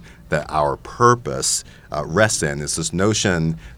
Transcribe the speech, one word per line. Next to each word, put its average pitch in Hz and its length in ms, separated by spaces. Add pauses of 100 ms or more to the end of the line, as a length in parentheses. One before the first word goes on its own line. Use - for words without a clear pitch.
(300)
that 76 220
our 73 260
purpose, 117 840 (280)
uh, 73 140
rests 101 380
in 71 160
is 73 160
this 82 180
notion 87 640 (200)